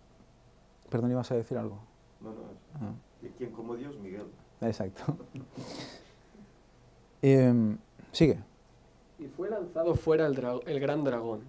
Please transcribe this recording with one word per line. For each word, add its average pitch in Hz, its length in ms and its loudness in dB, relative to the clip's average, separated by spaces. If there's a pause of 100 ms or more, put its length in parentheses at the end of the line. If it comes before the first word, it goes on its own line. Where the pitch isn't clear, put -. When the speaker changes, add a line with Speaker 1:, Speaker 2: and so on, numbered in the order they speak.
(920)
Speaker 1:
Perdón, 120 220 0
ibas 123 180 -2
a 127 60 0
decir 117 200 -2
algo. 107 220 -6 (420)
Speaker 2:
No, 110 100 -14
no. 113 120 -14 (320)
Speaker 1:
Ah. 110 180 -8 (300)
Speaker 2:
¿Y - 60 -14
quién 120 220 -10
como 113 240 -8
Dios? 135 240 -10
Miguel. 98 280 -12 (340)
Speaker 1:
Exacto. 110 560 -4 (160)
<laughs> - 720 -14 (1200)
Em, 123 520 6 (340)
sigue. 127 260 6 (800)
Speaker 3:
Y 147 100 -12
fue 185 200 -8
lanzado 175 460 -2
fuera 160 320 4
el 139 80 2
dra-, 123 320 -2
el 151 120 -2
gran 143 260 0
dragón, 117 440 -2